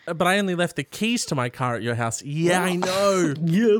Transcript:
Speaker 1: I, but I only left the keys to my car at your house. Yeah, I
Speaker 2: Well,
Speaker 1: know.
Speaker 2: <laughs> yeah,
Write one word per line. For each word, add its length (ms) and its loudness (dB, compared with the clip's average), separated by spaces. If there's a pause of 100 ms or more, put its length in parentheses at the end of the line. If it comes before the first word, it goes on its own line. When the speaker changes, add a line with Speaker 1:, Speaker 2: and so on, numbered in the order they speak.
Speaker 1:
I, 60 -6
but 120 0
I 120 4
only 160 0
left 220 -2
the 80 -4
keys 420 -2
to 80 -4
my 160 0
car 240 -4
at 80 -6
your 120 -2
house. 280 -2
Yeah, 420 0
I 140 -2
Speaker 2:
Well, 0 -
Speaker 1:
know. 600 2
Speaker 2:
<laughs> 60 -2
yeah, 360 4